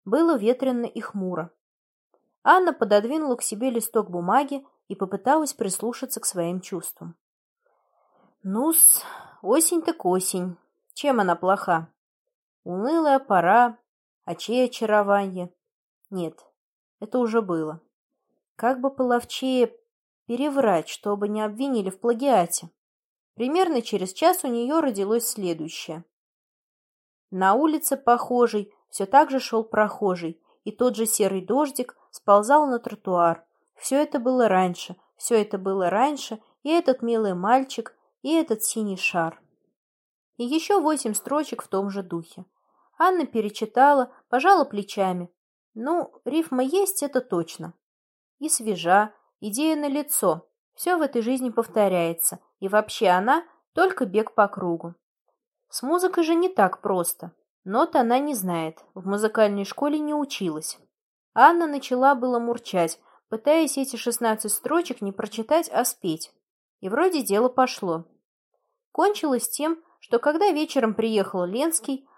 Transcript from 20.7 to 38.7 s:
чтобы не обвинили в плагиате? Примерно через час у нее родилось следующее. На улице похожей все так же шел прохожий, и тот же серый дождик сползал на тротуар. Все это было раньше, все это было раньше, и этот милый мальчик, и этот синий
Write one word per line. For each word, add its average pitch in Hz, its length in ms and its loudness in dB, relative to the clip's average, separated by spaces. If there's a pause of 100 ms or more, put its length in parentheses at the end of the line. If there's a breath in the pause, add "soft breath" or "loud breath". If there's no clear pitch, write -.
чтобы 202 400 -4
не 214 140 -4
обвинили 214 480 -4
в - 80 -16
плагиате? 233 720 0 (640)
Примерно 294 480 0
через 185 300 -4
час 320 320 2
у - 20 -2
нее 247 340 -2
родилось 226 460 -2
следующее. 165 800 -8 (1300)
На 190 240 2
улице 302 420 0
похожей 240 760 0 (160 soft breath)
все - 160 -4
так 269 260 6
же 269 100 -2
шел 226 240 -2
прохожий, 190 760 -2 (240)
и 214 60 -8
тот 240 260 0
же 226 100 -2
серый 190 380 0
дождик 254 520 -2 (160)
сползал 220 540 6
на 247 120 -2
тротуар. 175 640 0 (300)
Все - 220 -4
это 294 220 0
было 247 300 2
раньше, 185 480 0 (200)
все - 180 -4
это 208 240 0
было 190 320 -2
раньше, 247 500 -2 (220 soft breath)
и 285 80 -4
этот 320 320 2
милый 220 320 0
мальчик, 233 600 -2 (280)
и 277 100 -2
этот 320 300 0
синий 208 340 -4